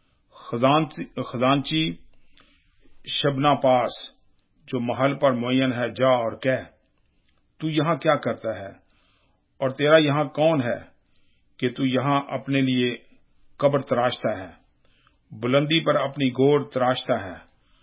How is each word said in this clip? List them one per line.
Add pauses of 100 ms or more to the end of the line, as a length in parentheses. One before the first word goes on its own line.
(520)
خزانچی،
خزانچی (1160)
شبنا
پاس (760)
جو
محل
پر
معین
ہے،
جا
اور
کہہ، (960)
تو
یہاں
کیا
کرتا
ہے؟ (920)
اور
تیرا
یہاں
کون
ہے (640)
کہ
تو
یہاں
اپنے
لیے (640)
قبر
تراشتا
ہے، (760)
بلندی
پر
اپنی
گور
تراشتا
ہے (300)